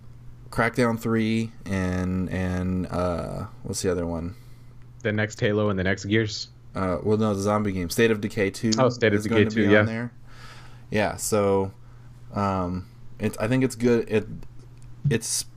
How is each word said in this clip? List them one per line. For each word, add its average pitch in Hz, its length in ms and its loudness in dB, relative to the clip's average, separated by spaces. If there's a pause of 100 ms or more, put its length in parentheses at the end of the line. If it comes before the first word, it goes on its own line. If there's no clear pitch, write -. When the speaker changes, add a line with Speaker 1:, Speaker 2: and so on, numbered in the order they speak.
(500)
Speaker 1:
Crackdown 117 480 2
three 113 540 0 (120)
and, 92 680 0
and, 92 580 0
uh, 87 580 -4 (160)
what's - 200 -6
the 95 80 2
other 87 160 0
one? 85 280 -6 (680)
Speaker 2:
The 107 100 0
next 104 280 -2
Halo 104 300 2
and 98 80 0
the 92 60 0
next 95 220 0
Gears? 107 420 0 (260)
Speaker 1:
Uh, 92 280 0
well, 107 140 2
no, 107 180 2
the 98 60 0
zombie 104 320 2
game. 90 160 -2
State 117 220 4
of 107 100 2
Decay 104 300 0
two 110 280 0
Speaker 2:
Oh, 127 120 6
State - 220 2
of 101 80 4
Speaker 1:
is - 40 0
Speaker 2:
Decay 110 120 0
Speaker 1:
going 107 120 8
to 107 80 -4
be 110 100 4
Speaker 2:
two, 101 40 6
yeah. 104 100 10
Speaker 1:
on 107 60 6
there. 113 260 -4 (800)
Yeah, 104 260 2
so, 98 560 2 (640)
um, 92 520 0 (340)
it's, 104 180 -2
I 107 100 0
think 131 160 2
it's 120 120 -2
good. 117 340 2
It, 104 160 2 (840)
it's - 360 0 (120)